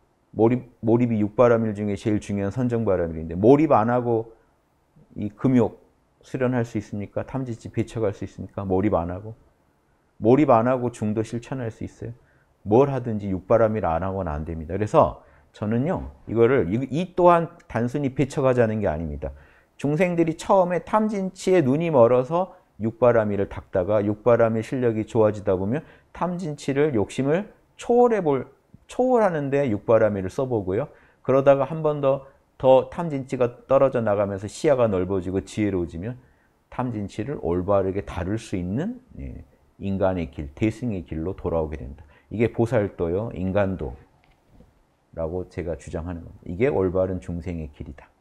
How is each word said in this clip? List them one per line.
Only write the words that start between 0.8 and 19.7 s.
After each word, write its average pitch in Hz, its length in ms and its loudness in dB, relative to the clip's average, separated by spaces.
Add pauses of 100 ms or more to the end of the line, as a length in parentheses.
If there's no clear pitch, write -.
육바라밀 113 560 2
중에 101 200 -4
제일 104 240 -2
중요한 101 320 -4
선정바라밀인데 92 840 -2
몰입 143 360 6
안 113 180 4
하고 120 460 -2 (800)
이 104 140 -6
금욕 123 560 0 (360)
수련할 127 440 -2
수 113 140 -8
있습니까? 104 460 -8
탐진치 127 460 -10
배척할 110 420 -4
수 - 120 -14
있습니까? 98 400 -12
몰입 95 280 0
안 85 180 0
하고? 104 240 -12 (840)
몰입 135 320 4
안 117 180 6
하고 123 240 0
중도 107 320 -4
실천할 120 480 -10
수 - 120 -14
있어요? - 280 -12 (520)
뭘 120 260 6
하든지 117 400 -4
육바라밀 110 560 2
안 82 180 0
하고는 95 280 -4
안 76 140 -6
됩니다. 82 280 -8
그래서 104 500 2 (300)
저는요, 113 580 -4 (160)
이거를, 113 460 2
이, 131 180 -2
이 180 240 -4
또한 175 340 4 (180)
단순히 123 460 -4
배척하자는 127 680 0
게 101 60 0
아닙니다. 76 440 -6 (460)